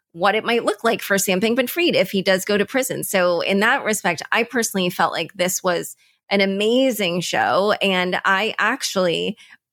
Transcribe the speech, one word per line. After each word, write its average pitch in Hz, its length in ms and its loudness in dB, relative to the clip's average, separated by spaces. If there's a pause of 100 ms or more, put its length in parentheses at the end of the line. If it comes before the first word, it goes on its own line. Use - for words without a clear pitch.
(120)
what 190 240 0
it 220 80 -2
might 233 220 0
look 427 180 -2
like 226 180 0
for 202 160 -2
Sam 185 220 0
Bankman-Fried 247 560 0
if 185 160 2
he 196 100 0
does 190 220 0
go 208 140 0
to 202 80 2
prison. 196 380 -4
So 180 380 0
in 196 180 0
that 240 260 2
respect, 190 460 -2
I - 120 2
personally 196 460 -2
felt 180 240 -2
like 165 200 -6
this 185 300 -2
was 175 320 -2 (340)
an 202 120 2
amazing 208 800 2
show. 147 600 2
And 185 440 0
I 196 320 0
actually, 185 800 -2 (360)